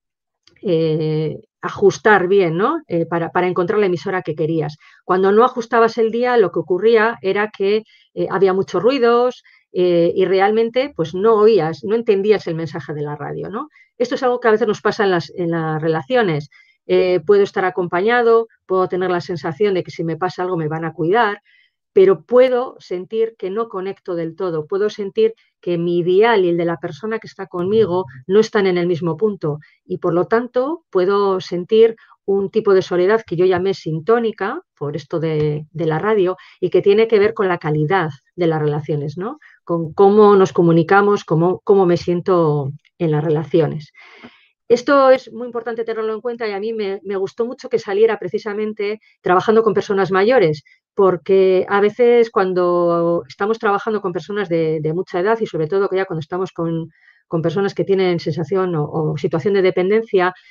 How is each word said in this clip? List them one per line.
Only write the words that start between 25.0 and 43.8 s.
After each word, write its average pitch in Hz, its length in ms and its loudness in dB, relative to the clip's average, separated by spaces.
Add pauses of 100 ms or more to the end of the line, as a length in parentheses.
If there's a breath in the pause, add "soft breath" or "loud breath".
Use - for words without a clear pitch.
que 175 180 -4
mi 175 200 -2
ideal 185 480 2
y 170 40 2
el 170 80 0
de 170 80 -2
la - 120 -4
persona 214 420 -10
que - 80 -20
está 190 200 -16
conmigo 185 580 -2 (220 loud breath)
no 190 120 4
están 214 280 2
en 180 100 2
el 175 100 -2
mismo 165 300 -2
punto 175 420 -4 (240 soft breath)
y, 180 140 -10
por 170 160 -2
lo 175 120 0
tanto, 254 640 -4
puedo 196 500 0
sentir 220 540 2 (280 soft breath)
un 196 280 -2
tipo 208 220 2
de 185 100 4
soledad 190 420 0
que 175 100 -8
yo 175 100 2
llamé 185 280 0
sintónica, 214 880 -2 (160)
por 147 180 -8
esto 165 240 -6
de, 151 520 -2
de 160 140 -6
la 156 120 0
radio, 190 400 0 (220 loud breath)
y 180 100 -2
que 185 120 2
tiene 208 260 4
que 226 120 2
ver 214 140 2
con 196 140 -2
la 175 100 -2
calidad 156 520 0 (260)
de 175 120 0
las 156 140 0
relaciones, 151 560 -4
¿no? 240 220 -8 (240 soft breath)
Con 165 300 -4
cómo 202 420 6
nos 190 180 4
comunicamos, 185 720 2
cómo, 170 400 -2
cómo 196 220 4
me 175 120 2
siento 165 720 -2 (280)
en 165 120 -2
las 151 120 0
relaciones. 156 680 -2 (800 loud breath)